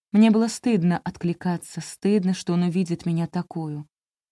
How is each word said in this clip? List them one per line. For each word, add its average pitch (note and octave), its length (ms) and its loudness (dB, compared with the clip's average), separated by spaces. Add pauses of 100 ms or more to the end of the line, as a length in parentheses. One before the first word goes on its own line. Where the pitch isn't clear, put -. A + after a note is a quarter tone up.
(120)
Мне A3 200 8
было A3+ 160 2
стыдно F3 500 0
откликаться, F3 800 -6
стыдно, F#3+ 540 0
что F3 200 -4
он F3 80 2
увидит F3 440 -2
меня E3 220 -2
такую. D#3 580 -8 (460)